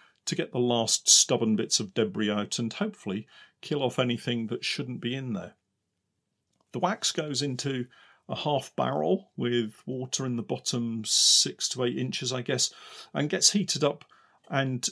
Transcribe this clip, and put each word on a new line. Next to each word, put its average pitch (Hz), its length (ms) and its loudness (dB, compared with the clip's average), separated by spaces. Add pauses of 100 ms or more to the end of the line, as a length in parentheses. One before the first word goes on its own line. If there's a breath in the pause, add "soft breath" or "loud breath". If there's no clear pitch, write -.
(260 loud breath)
to 180 100 -2
get - 180 -4
the 131 40 -4
last 120 520 2
stubborn 113 480 6
bits - 240 0
of 104 120 -8
debris 107 380 0
out 104 260 -2
and 113 140 -2
hopefully 117 560 -6 (340 loud breath)
kill 147 220 -2
off 123 160 0
anything 120 480 0
that 117 160 -6
shouldn't 123 380 -4
be 123 120 -4
in 131 200 -6
there. 90 200 -8 (1160)
The 127 80 -6
wax 180 320 0
goes 151 300 -2
into 131 460 -2 (420 soft breath)
a 135 60 -4
half 139 420 -2
barrel 151 580 0
with 120 500 0
water 127 400 -4
in 123 120 -2
the 113 60 -2
bottom 117 600 -4
six - 680 2
to 127 140 -4
eight 123 140 0
inches, 131 340 -2
I 127 100 -4
guess, 123 320 0 (400 loud breath)
and 147 160 0
gets - 220 4
heated 165 320 0
up - 220 0 (440 soft breath)
and 135 420 0